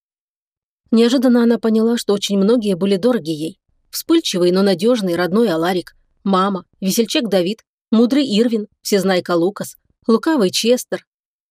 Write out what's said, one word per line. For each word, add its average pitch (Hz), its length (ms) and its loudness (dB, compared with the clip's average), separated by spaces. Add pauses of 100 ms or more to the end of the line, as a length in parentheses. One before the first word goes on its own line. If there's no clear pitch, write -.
(880)
Неожиданно 240 540 4
она 233 160 2
поняла, 226 380 0
что 208 160 -4
очень 202 240 -2
многие 208 380 0
были 196 200 -2
дороги 180 360 -2
ей. 160 280 -8 (300)
Вспыльчивый, 185 640 0
но 185 100 2
надёжный, 196 560 0
родной 185 320 0
Аларик, 170 460 -4 (280)
мама, 190 420 0 (140)
весельчак 214 480 -2
Давид, 190 360 -2 (280)
мудрый 247 340 2
Ирвин, 214 420 0 (140)
всезнайка 185 540 0
Лукас, 180 400 -2 (320)
лукавый 226 420 0
Честер, 220 560 -2 (460)